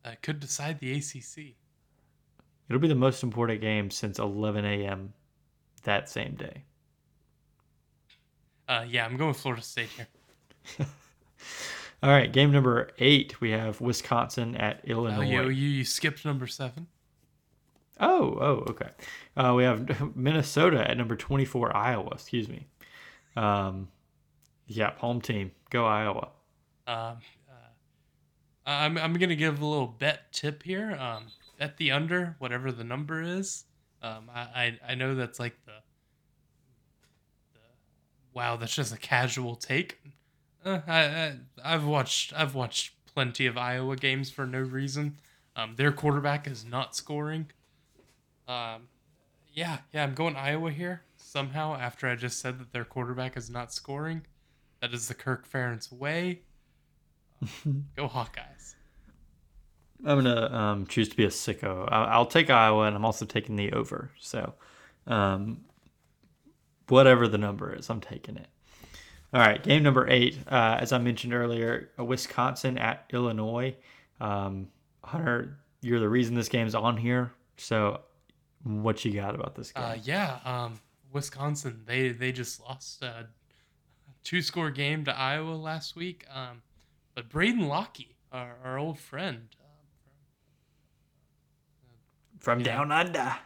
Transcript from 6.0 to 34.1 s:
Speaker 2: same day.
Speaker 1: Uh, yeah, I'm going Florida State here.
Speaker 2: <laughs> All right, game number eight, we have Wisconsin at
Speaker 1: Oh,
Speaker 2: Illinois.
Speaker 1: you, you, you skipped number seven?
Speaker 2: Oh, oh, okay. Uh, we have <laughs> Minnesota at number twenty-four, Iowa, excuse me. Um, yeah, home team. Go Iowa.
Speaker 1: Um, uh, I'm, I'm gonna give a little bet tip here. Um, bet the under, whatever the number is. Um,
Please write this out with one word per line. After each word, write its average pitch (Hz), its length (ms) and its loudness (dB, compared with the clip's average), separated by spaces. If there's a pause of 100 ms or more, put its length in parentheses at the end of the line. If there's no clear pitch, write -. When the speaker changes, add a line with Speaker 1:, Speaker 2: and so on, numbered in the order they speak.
Speaker 2:
same - 260 -6
day. - 280 -14 (2000)
Speaker 1:
Uh, 120 200 0
yeah, 120 180 0
I'm 120 120 -4
going 147 160 2
Florida 120 280 -4
State 117 280 -8
here. - 180 -14 (720)
Speaker 2:
<laughs> 139 80 0 (1160)
All 139 60 6
right, 135 220 8
game 139 200 8
number 127 380 6 (100)
eight, 135 420 6
we 113 100 0
have 110 300 -2
Wisconsin 120 760 -2
at 107 300 -2
Speaker 1:
Oh, - 40 -4
Speaker 2:
Illinois. 113 340 0
Speaker 1:
you, 127 240 2
you, 135 200 0
you 135 160 0
skipped - 400 -2
number 135 220 -2
seven? 139 400 -10 (1120)
Speaker 2:
Oh, - 400 4
oh, 131 320 2
okay. - 180 -8 (480)
Uh, 127 180 6
we 123 80 6
have 127 520 0
<laughs> - 0 -
Minnesota 147 760 4
at 127 80 2
number 117 180 -2
twenty-four, 131 600 0
Iowa, 107 380 0
excuse 113 360 -4
me. - 180 -14 (680)
Um, 98 520 0 (800)
yeah, 107 300 0
home 120 240 -2
team. 101 300 -2 (180)
Go 120 160 2
Iowa. 107 440 0 (580)
Speaker 1:
Um, 113 300 -6 (320)
uh, 131 40 -20 (1120)
I'm, 151 320 0
I'm 160 160 0
gonna 175 220 4
give 151 260 0
a 151 40 -2
little 147 220 0
bet 135 460 -2
tip 147 300 -6
here. 190 360 -6
Um, 117 260 -8 (320)
bet 147 200 -6
the 143 140 2
under, 165 480 0
whatever 127 320 -4
the 117 120 -8
number 147 380 -6
is. 185 420 -6 (380)
Um, 110 320 -12